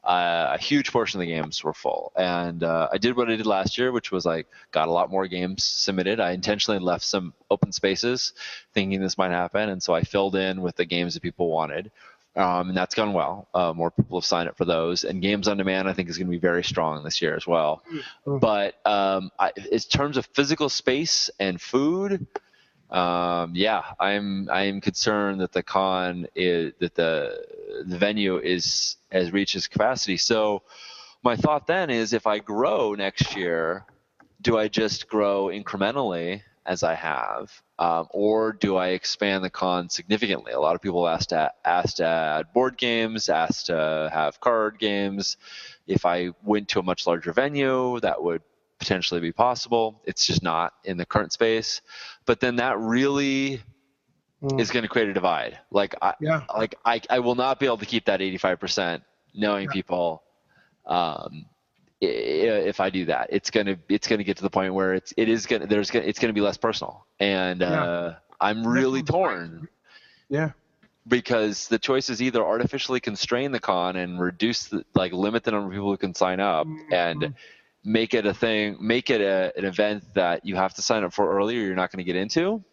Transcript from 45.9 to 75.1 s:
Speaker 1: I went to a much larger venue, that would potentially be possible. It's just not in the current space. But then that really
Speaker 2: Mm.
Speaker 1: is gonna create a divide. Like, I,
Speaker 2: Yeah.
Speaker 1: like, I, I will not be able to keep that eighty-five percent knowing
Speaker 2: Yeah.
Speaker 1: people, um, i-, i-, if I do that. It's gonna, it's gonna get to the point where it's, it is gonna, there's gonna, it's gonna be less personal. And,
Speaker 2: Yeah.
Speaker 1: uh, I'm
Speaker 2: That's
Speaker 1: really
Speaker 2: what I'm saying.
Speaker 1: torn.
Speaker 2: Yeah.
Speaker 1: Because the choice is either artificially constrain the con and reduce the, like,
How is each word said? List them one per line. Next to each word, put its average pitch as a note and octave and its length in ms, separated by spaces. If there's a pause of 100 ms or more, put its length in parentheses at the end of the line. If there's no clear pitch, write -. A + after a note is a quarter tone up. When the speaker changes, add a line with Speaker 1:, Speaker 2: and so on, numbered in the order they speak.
Speaker 1:
I F2+ 240 (140)
went G#2 260
to G2+ 100
a F2+ 40
much F2+ 240
larger E2+ 260
venue, C3 680
that F#2+ 200
would E2 220 (340)
potentially F2 440
be E2+ 100
possible. A#2 760
It's - 180
just D#3+ 200
not E2+ 300 (100)
in F#2 140
the F2 80
current G#2 280
space. A2+ 480 (460)
But A#2+ 120
then B2 180
that A#2+ 200
really C3+ 880 (800)
Speaker 2:
Mm. C3+ 160
Speaker 1:
is G#2+ 120
gonna A#2 160
create A2 220
a G2 40
divide. E2+ 460 (120)
Like, G2+ 300
I, F#2+ 180
Speaker 2:
Yeah. D3+ 240 (120)
Speaker 1:
like, A2 200 (100)
I, A#2 240
I B2+ 100
will B2 160
not B2+ 240
be C#3 80
able A#2 100
to G#2 80
keep A2+ 200
that G2 160
eighty-five F#2 380
percent F2 440 (320)
knowing G2+ 300
Speaker 2:
Yeah. - 80
Speaker 1:
people, F2 500 (640)
um, E2 580 (560)
i-, F#2 60
i-, D#2+ 580
if G2+ 140
I F#2+ 100
do F#2 160
that. C2+ 240
It's - 220
gonna, G2+ 260 (100)
it's G2+ 200
gonna G#2 160
get F#2+ 140
to F2+ 60
the F#2+ 60
point F#2+ 240
where F#2+ 220
it's, - 200
it A2+ 140
is A2+ 160
gonna, A2 220
there's G#2 240
gonna, A2+ 140
it's G2+ 120
gonna A2+ 160
be G#2 80
less G2+ 160
personal. - 480 (140)
And, F#2 420
Speaker 2:
Yeah. D#2+ 220
Speaker 1:
uh, E2+ 320 (240)
I'm G#2+ 240
Speaker 2:
That's A2+ 40
Speaker 1:
really C3 360
Speaker 2:
what - 100
I'm E3 240
saying. E2+ 120
Speaker 1:
torn. E2 180 (640)
Speaker 2:
Yeah. D3+ 220 (560)
Speaker 1:
Because A2+ 600
the A2+ 100
choice C3 320
is A2+ 100
either A#2+ 240
artificially B2 560
constrain B2 520
the A#2 80
con F#2 360
and F2+ 240
reduce F#2 500
the, D#2+ 140 (120)
like, F#2 180